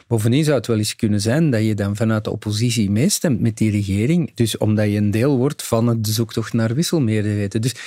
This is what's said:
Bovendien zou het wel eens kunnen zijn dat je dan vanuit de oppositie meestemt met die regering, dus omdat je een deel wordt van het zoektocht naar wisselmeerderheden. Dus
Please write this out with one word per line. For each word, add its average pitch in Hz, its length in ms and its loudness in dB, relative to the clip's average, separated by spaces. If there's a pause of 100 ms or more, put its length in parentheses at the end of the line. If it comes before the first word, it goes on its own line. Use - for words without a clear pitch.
Bovendien 117 380 2
zou 147 120 2
het 120 100 -4
wel 113 120 0
eens - 180 -2
kunnen 104 240 0
zijn 151 300 2
dat 110 140 2
je 110 100 0
dan 101 220 -2
vanuit 110 280 0
de 95 60 -6
oppositie 107 600 -2
meestemt 131 500 0
met 117 160 0
die 110 140 2
regering, 104 640 0
dus 113 220 0
omdat 107 300 2
je 104 100 0
een 104 140 2
deel 123 260 2
wordt 135 260 -2
van 117 240 0
het 113 220 0
zoektocht 110 440 -2
naar 117 220 0
wisselmeerderheden. 107 840 0
Dus 127 140 -2 (120)